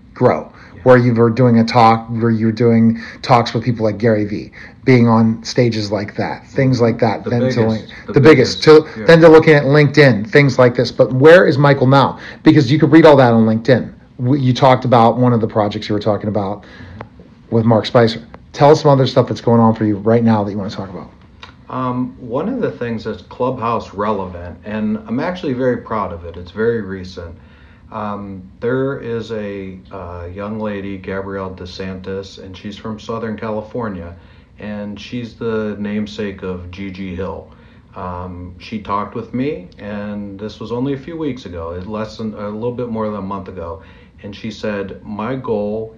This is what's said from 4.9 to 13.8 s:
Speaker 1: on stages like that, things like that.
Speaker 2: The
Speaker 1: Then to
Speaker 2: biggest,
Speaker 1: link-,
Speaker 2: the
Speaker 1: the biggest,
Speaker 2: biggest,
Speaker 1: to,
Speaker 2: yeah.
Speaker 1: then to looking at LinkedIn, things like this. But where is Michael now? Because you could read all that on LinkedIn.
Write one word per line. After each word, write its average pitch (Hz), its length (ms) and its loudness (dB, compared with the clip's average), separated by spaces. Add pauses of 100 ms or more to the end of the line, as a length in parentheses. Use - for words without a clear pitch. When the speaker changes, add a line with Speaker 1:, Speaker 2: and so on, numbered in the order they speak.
Speaker 1:
on 113 340 2
stages 110 500 -2
like 101 240 -6
that, 92 300 -8
things 131 340 0
like 113 200 2
that. 107 240 -2
Speaker 2:
The 107 60 -6
Speaker 1:
Then 120 100 0
to 123 60 0
Speaker 2:
biggest, 120 220 0
Speaker 1:
link-, 110 220 -6 (160)
Speaker 2:
the 110 60 -12
Speaker 1:
the 143 80 6
biggest, 131 440 6
Speaker 2:
biggest, 156 300 8
Speaker 1:
to, 110 60 -12
Speaker 2:
yeah. 107 60 -2
Speaker 1:
then 165 140 8
to 165 80 8
looking 156 260 8
at 143 100 2
LinkedIn, 139 640 4
things 143 280 2
like 123 160 4
this. 120 180 -2
But 120 200 2
where 156 340 8
is 123 120 2
Michael 139 300 4
now? 131 300 2 (260)
Because 139 260 6
you 151 80 4
could 147 140 4
read 160 120 8
all 151 120 10
that 123 160 6
on 113 140 4
LinkedIn. 110 460 0 (260)